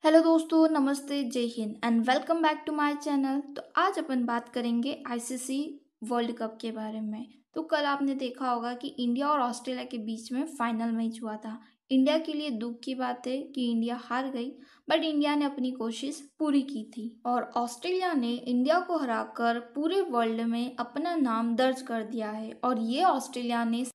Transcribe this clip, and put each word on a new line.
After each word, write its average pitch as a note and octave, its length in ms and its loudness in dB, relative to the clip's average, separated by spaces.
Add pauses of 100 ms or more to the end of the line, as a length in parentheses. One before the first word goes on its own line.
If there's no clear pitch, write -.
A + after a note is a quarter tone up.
हेलो D#4+ 160 10
दोस्तों, D#4+ 480 6
नमस्ते, C#4+ 560 0
जय A#3+ 220 -2
हिंद A3+ 280 -4 (100)
and A3+ 240 2
welcome E4 340 2
back D4+ 220 2
to D4+ 80 -4
my D4+ 160 2 (160)
channel। C4+ 360 0 (160)
तो - 60 -10 (140)
आज F4+ 220 2
अपन C4 260 0
बात A#3 240 -2
करेंगे A#3 440 -2 (180)
आईसीसी C4 720 -6 (240)
वर्ल्ड A#3 280 0
कप A3+ 280 -6
के A3+ 120 -6
बारे A3 280 -8
में। G#3+ 260 -6 (280)
तो D#4+ 80 -4
कल D#4 220 0
आपने C#4 300 0
देखा C4 360 -4
होगा A#3+ 240 -2
कि B3 140 -10
इंडिया B3 400 0
और D4 120 4
ऑस्ट्रेलिया B3 440 -2
के B3 140 -8
बीच A3 340 -8
में C4 120 -2 (120)
फाइनल A#3 340 -2
मैच A3+ 320 -2
हुआ G#3+ 140 -6
था। A3 220 -10 (320)
इंडिया C4+ 280 6
के D#4+ 140 -4
लिए D4 180 -2
दुख A#3 340 -4
की C4 100 -4
बात B3 320 -4
है B3+ 120 -2 (160)
कि B3 160 0
इंडिया A#3 340 0
हार C4 260 -2
गई, C4 220 -6 (380)
but D#4+ 140 4
इंडिया D4 300 2
ने D4 100 2
अपनी C#4 260 -2
कोशिश B3+ 500 -6 (180)
पूरी C#4+ 240 4
की C4+ 220 -6 (120)
थी A3+ 120 -8 (180)
और A#3+ 300 0
ऑस्ट्रेलिया F4 560 0
ने A#3+ 220 2
इंडिया B3 460 2
को F4+ 180 0
हराकर A#3 640 0 (140)
पूरे E4 260 2
वर्ल्ड A#3 400 0
में A#3 360 -2
अपना D4+ 400 -4
नाम A#3 400 2
दर्ज B3+ 260 2
कर A3+ 200 -4
दिया A3 280 -4
है A3 220 -8 (120)
और B3 180 2
ये A#3+ 220 0
ऑस्ट्रेलिया B3 600 2
ने A#3 200 0 (100)